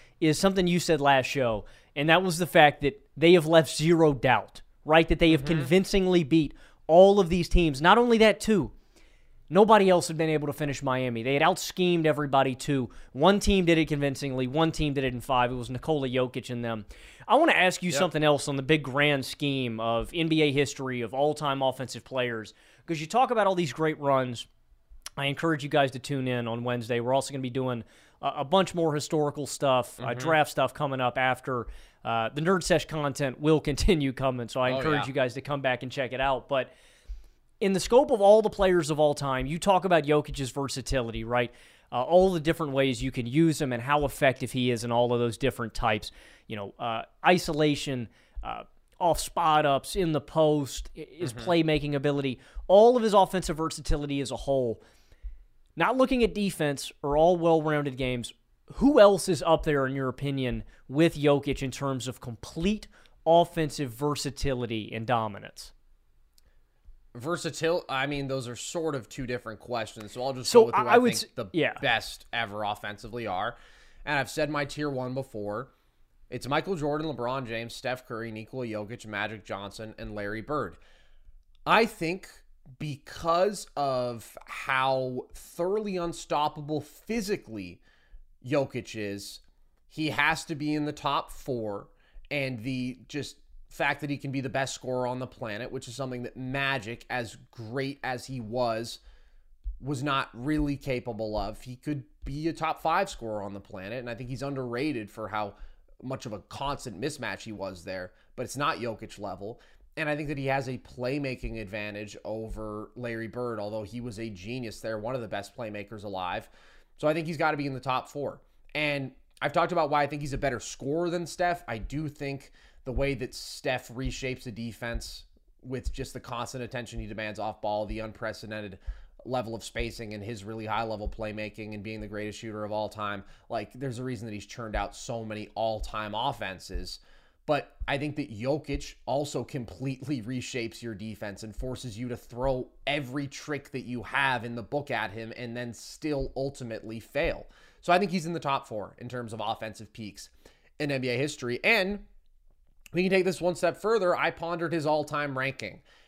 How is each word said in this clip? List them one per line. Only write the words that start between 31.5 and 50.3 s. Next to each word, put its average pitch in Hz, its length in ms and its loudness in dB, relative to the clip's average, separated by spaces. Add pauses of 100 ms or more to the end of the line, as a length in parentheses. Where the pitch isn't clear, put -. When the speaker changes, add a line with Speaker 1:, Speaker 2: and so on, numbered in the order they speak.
Speaker 1:
Uh, 113 260 0
the 147 120 -6
Nerd 175 220 2
Sesh 165 220 2
content 143 540 -4
will 151 200 4
<laughs> 151 120 -4
continue 139 400 4
coming, 127 360 -2
so 131 120 -6
I 127 120 4
Speaker 2:
Oh, 131 60 0
Speaker 1:
encourage 143 240 0
Speaker 2:
yeah. - 60 -4
Speaker 1:
you 135 60 -6
guys 127 220 0
to 139 60 -8
come 147 200 -4
back 127 220 0
and 123 80 -8
check 127 220 -4
it 127 80 -2
out. 131 280 0
But 131 240 -2 (840)
in 196 140 2
the 180 60 2
scope 269 300 6
of 220 120 2
all 208 200 10
the 208 80 2
players 180 400 4
of 151 100 0
all 147 140 6
time, 131 320 -2
you 160 140 -4
talk 190 260 4
about 170 200 4
Jokic's 147 440 0
versatility, 123 760 -4
right? 120 280 0 (400)
Uh, 123 120 0
all 185 280 6
the 170 80 0
different 156 320 0
ways 131 320 2
you 131 80 -2
can 117 160 -4
use 156 340 4
him 131 120 -2
and 117 100 -4
how 147 220 2
effective 127 480 2
he 123 180 2
is 117 120 0
in 120 80 -2
all 120 220 4
of 120 60 2
those 120 180 0
different 120 360 -2
types. 110 380 0 (360)
You 113 80 -10
know, 101 240 -10
uh, 113 240 -4 (220)
isolation, 147 840 2 (360)
uh, - 200 -8 (360)
off 170 200 2
spot 156 460 2
ups, 139 300 0
in 170 180 0
the 139 80 0
post, 151 760 2